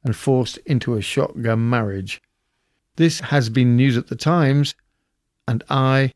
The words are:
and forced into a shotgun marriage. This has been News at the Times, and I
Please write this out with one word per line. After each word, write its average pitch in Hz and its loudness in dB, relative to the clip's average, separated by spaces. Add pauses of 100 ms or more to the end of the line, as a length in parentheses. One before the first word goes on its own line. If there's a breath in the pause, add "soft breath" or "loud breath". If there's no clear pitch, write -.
and 120 -2
forced 127 -2
into 123 -2
a 107 -2
shotgun 113 -2
marriage. 101 -4 (760)
This 160 2
has 131 0
been 120 2
News 131 4
at 123 -2
the 113 -8
Times, 143 2 (720)
and 113 -4
I 131 2